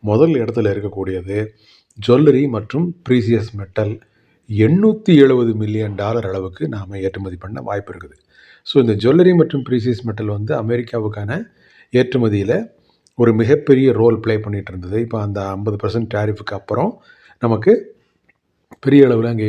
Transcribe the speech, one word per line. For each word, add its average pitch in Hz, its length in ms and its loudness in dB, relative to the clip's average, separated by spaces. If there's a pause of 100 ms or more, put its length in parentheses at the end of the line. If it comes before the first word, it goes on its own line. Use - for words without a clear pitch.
முதல் 143 340 4
இடத்துல 110 320 -2
இருக்கக்கூடியது 95 640 -6 (680)
ஜுவல்லரி 135 380 6 (120)
மற்றும் 143 300 -4 (220)
ப்ரீசியஸ் 113 420 0 (100)
மெட்டல், 104 340 -4 (540)
எண்ணூத்தி 175 640 2 (120)
எழுபது 123 280 4 (100)
மில்லியன் 107 380 -4
டாலர் 107 300 -4
அளவுக்கு 95 380 -8
நாம 98 380 -10
ஏற்றுமதி 92 380 -8
பண்ண 113 240 -12
வாய்ப்பு 101 240 -8
இருக்குது. - 240 -20 (520)
So, - 160 -6
இந்த 113 180 2
ஜுவல்லரி 170 300 4 (100)
மற்றும் 135 260 -4
ப்ரீசியஸ் 120 400 -2
மெட்டல் 107 280 -6
வந்து 107 160 -6 (100)
அமெரிக்காவுக்கான 110 720 -6 (600)
ஏற்றுமதியில 117 640 0 (680)
ஒரு 113 180 4
மிகப்பெரிய 135 480 4 (100)
ரோல் 113 220 4
ப்ளே 113 140 -2 (100)
பண்ணிட்டு 101 280 -8
இருந்தது. 92 280 -8
இப்போ 117 260 -6
அந்த 101 140 -6 (160)
ஐம்பது 104 260 -4
பர்சன்ட் 110 320 -4
டேரிஃபுக்கு 104 440 -4
அப்புறம் 131 320 -4 (520)
நமக்கு 113 300 2 (1120)
பெரிய 139 220 6
அளவுல 117 260 2
அங்க 110 160 -2